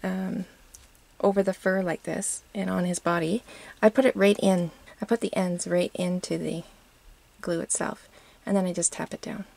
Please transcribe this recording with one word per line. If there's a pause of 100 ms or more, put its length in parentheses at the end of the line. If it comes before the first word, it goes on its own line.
um, (760)
over
the
fur
like
this (120)
and
on
his
body, (400)
I
put
it
right
in. (320)
I
put
the
ends
right
into
the (800)
glue
itself, (380)
and
then
I
just
tap
it
down. (120)